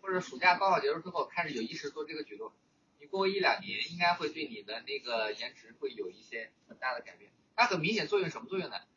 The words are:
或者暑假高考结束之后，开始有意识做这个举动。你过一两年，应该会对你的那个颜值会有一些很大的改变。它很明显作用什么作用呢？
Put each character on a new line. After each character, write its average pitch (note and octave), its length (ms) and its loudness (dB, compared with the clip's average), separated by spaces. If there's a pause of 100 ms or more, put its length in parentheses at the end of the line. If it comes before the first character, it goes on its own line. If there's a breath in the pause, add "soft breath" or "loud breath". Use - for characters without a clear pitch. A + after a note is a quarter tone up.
或 F#3+ 100 -4
者 F#3 80 4
暑 - 180 -8
假 F3+ 200 6
高 G3 120 4
考 E3+ 100 6
结 C#3 140 0
束 E3 60 -2
之 F#3 100 -10
后， D#3+ 160 -2
开 - 220 -2
始 D3 60 -4
有 A#2 80 -2
意 A#2+ 120 -4
识 D#3 160 -6
做 - 160 -8
这 D#4+ 80 -10
个 - 100 -6
举 - 140 -14
动。 - 140 -10 (480)
你 D3 60 -20
过 F#3+ 220 0
一 G3 120 2
两 - 220 4
年， - 300 -6
应 E3+ 60 -10
该 F3 160 6
会 E3+ 160 0
对 D3+ 180 -6
你 A#2 160 -10
的 C#3+ 180 -8
那 - 180 -6
个 A#2+ 340 -2
颜 - 220 -8
值 - 240 -20
会 - 140 -2
有 G2 160 -6
一 - 120 -18
些 A2+ 300 -10 (160)
很 A2 100 -20
大 B2+ 160 -2
的 A#2 80 -6
改 - 140 -16
变。 - 160 -20 (240)
它 F3+ 100 8
很 F#3 140 2
明 E3+ 140 2
显 F#3 140 0
作 G3+ 120 6
用 F3 100 2
什 - 120 -8
么 A#2+ 60 -16
作 F#3+ 120 -2
用 F3 100 -4
呢？ - 100 -10 (180)